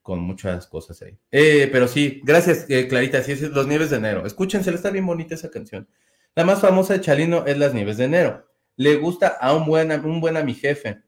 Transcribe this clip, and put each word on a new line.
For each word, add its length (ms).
con 180
muchas 480
cosas 340
ahí. 160
Eh, 400
pero 160
sí, 360
gracias, 460
eh, 180
Clarita, 360
sí, 100
es 80
Los 260
Nieves 240
de 60
Enero. 280
Escúchensela, 500
está 140
bien 160
bonita 300
esa 160
canción. 360
La 80
más 160
famosa 340
de 80
Chalino 440
es 120
Las 160
Nieves 240
de 80
Enero. 420
Le 200
gusta 320
a 260
un 120
buen, 260
un 140
buen 180
a 60
mi 100
jefe. 540